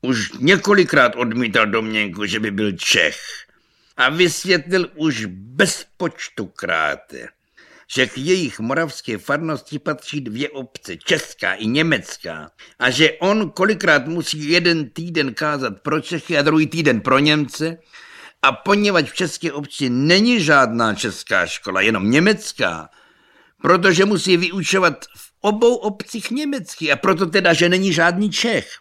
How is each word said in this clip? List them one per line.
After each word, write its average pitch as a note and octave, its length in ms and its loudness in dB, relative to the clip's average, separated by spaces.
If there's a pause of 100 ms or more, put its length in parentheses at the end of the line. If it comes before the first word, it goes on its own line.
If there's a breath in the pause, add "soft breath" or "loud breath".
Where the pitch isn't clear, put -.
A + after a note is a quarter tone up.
Už A#2+ 300 -2
několikrát E3 840 4
odmítal A#2 520 0
domněnku, G#2 580 -2
že G2+ 140 -4
by G#2+ 120 -4
byl G2+ 200 -2
Čech, - 480 0 (800)
a B2+ 120 4
vysvětlil F3 880 0
už C#3+ 300 -4
bezpočtu B2 1200 -6
kráte, D2+ 800 -4 (680 soft breath)
že C3 120 2
k - 100 -12
jejich D#3+ 420 -2
moravské B2+ 580 -4
farnosti D3+ 600 -6
patří D3+ 420 -8
dvě B2 280 -6
obce, A#2+ 480 -14
česká - 560 -4
i G#2+ 140 -4
německá, A2+ 840 -2 (280 loud breath)
a B2+ 100 4
že C#3 220 4
on G3 400 0
kolikrát E3+ 560 2
musí D#3 420 -6
jeden E3 400 2
týden D#3+ 440 -4
kázat C3+ 480 -4
pro D3+ 200 -2
Čechy D#3+ 360 -4
a C#3+ 40 2
druhý D#3 260 4
týden C#3 340 2
pro C3 180 4
Němce, D3+ 580 0 (640 loud breath)
a C3+ 100 4
poněvadž G3 580 2
v - 60 -14
české E3+ 360 -4
obci C#3 380 -6
není F#3 520 4
žádná A#2 540 4
česká F#2+ 520 -2
škola, F#2+ 340 -4
jenom G#2 300 2
německá, A#2+ 800 0 (720 soft breath)
protože F#3 440 4
musí F#3 320 2
vyučovat F3+ 680 0 (120)
v - 240 -20
obou A3+ 340 4
obcích G#3 560 -8
německy, B3+ 600 -4
a C#3 40 2
proto F#3 300 0
teda, F3 280 2
že F3 160 2
není F#3+ 240 2
žádný F3 380 2
Čech. A3 380 -2 (120)